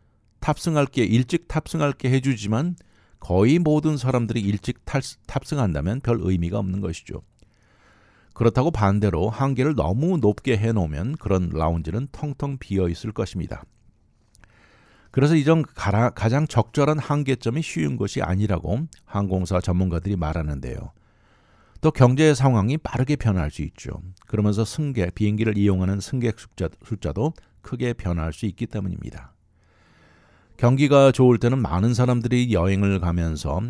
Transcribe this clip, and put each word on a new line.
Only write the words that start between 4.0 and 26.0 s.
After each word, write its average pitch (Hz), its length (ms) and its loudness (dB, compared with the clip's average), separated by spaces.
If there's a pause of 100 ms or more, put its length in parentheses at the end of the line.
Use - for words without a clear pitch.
일찍 101 440 -4
탈-, 135 180 -4 (240)
탑승한다면 107 760 -2
별 120 200 0
의미가 85 340 0
없는 98 240 -4
것이죠. - 420 -10 (1120)
그렇다고 127 380 2
반대로 101 580 2
한계를 135 460 -2
너무 120 420 0
높게 113 400 0
해놓으면 101 600 -2
그런 92 340 0
라운지는 80 600 -2
텅텅 143 480 -8
비어 95 300 -2
있을 87 240 -6
것입니다. - 520 -6 (1500)
그래서 147 240 4
이전 160 280 4
가라-, 113 480 0
가장 131 360 0
적절한 147 540 0
한계점이 135 600 -2
쉬운 151 360 -4
것이 101 260 -4
아니라고 98 640 -2 (180)
항공사 92 560 -2
전문가들이 90 560 0
말하는데요. 87 760 -6 (880)
또 156 80 4
경제 135 420 6
상황이 127 460 2
빠르게 139 380 -2
변할 92 340 0
수 - 120 -10
있죠. - 380 -10 (260)
그러면서 104 380 0
승객, 117 520 -2
비행기를 104 420 0
이용하는 98 420 2